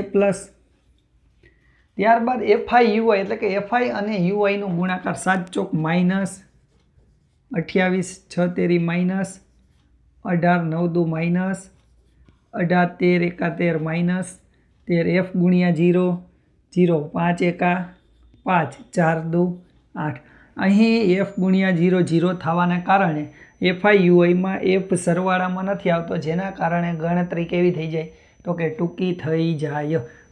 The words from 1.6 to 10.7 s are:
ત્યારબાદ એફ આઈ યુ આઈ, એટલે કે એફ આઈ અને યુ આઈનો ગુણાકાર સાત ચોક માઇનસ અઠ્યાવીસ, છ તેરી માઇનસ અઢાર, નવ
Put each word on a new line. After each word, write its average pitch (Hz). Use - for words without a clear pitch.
ત્યારબાદ 233
એફ 226
આઈ 233
યુ 226
આઈ, 196
એટલે 196
કે 214
એફ 202
આઈ 247
અને 208
યુ 190
આઈનો 202
ગુણાકાર 185
સાત 185
ચોક 196
માઇનસ 180
અઠ્યાવીસ, 185
છ 175
તેરી 175
માઇનસ 180
અઢાર, 175
નવ 165